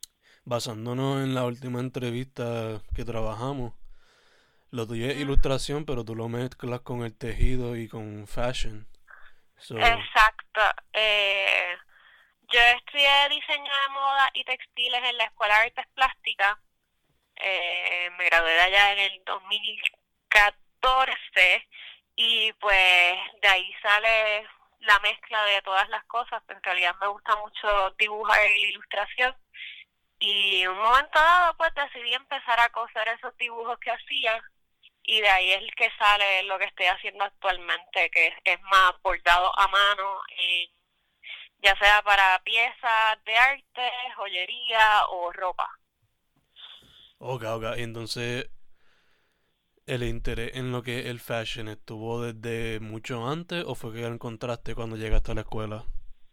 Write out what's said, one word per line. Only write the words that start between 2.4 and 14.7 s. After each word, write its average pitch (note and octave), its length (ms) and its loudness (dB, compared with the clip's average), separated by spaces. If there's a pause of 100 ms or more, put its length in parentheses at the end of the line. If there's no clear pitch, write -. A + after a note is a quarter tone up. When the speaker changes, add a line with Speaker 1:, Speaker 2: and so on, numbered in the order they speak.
Speaker 1:
que B2 80 -4
trabajamos, A2+ 720 -4 (960)
lo A#2 160 -6
tuyo A#2 180 -6
es C3+ 100 -2
Speaker 2:
Ujú. C#3+ 60 -6
Speaker 1:
ilustración, C#3 640 2
pero B2 200 -6
tú A2+ 100 -8
lo A#2 140 -6
mezclas A#2+ 500 -6
con A#2+ 240 -8
el A2+ 120 -10
tejido A#2+ 600 2
y A2+ 140 -8
con G#2+ 380 -12
fashion. A#2 600 -2 (680)
So - 200 -12
Speaker 2:
Exacto. A3+ 840 2 (320)
Eh, G3 840 0 (680)
yo - 160 2 (180)
estudié C#4+ 520 2
diseño D4 420 -6
de C#4 180 0
moda C4+ 440 2
y C4 120 -8
textiles B3 580 -6